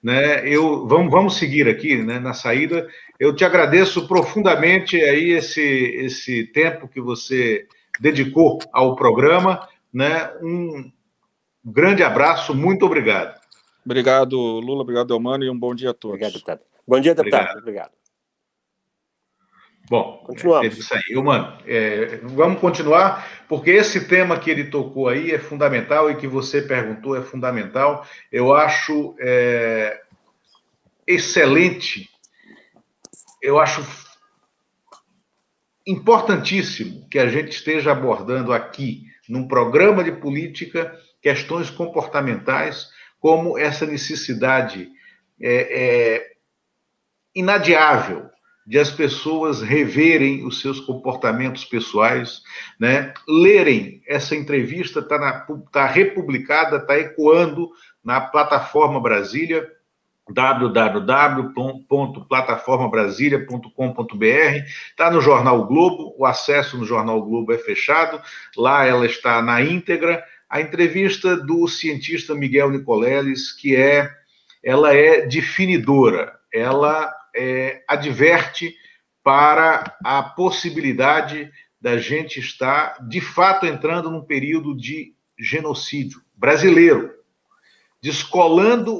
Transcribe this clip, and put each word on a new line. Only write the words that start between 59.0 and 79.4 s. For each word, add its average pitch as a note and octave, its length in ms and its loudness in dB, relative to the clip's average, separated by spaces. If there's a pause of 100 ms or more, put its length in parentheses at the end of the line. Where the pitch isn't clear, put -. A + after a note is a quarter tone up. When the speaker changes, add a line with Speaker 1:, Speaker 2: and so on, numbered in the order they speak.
Speaker 1:
Brasília, A#2+ 720 -2 (600)
w B2 420 0
w G#2 280 2
w C3 520 0 (340)
ponto C#3 380 -2
plataforma B2+ 640 -2
brasilia A2+ 560 0
ponto B2 260 -14
com C3 220 -6
ponto A2+ 240 -10
b G#2+ 140 2
r. C#3+ 340 2 (320)
Tá E3+ 140 2
no E3+ 100 2
Jornal B2+ 460 4
Globo, D#3+ 500 0
o C3 80 -2
acesso C#3 540 0
no A2+ 80 -8
Jornal A2 360 -2
Globo A2+ 300 -2
é A#2 60 0
fechado, D3+ 640 -2 (340)
lá C3 300 2
ela B2 180 2
está A#2 380 0
na A#2+ 180 0
íntegra. E3+ 640 -2 (240)
A D3 140 -4
entrevista F3 720 0
do E3+ 320 -2
cientista D#3 640 -6
Miguel C#3 360 0
Nicoleles, C3+ 800 -2
que C3+ 240 0
é, C#3 340 4 (520)
ela C#3+ 320 4
é D3+ 320 6
definidora, C#3 1120 0 (120)
ela C#3+ 640 0 (220)
é, B2+ 540 -6
adverte D3 880 0 (460)
para D3 840 4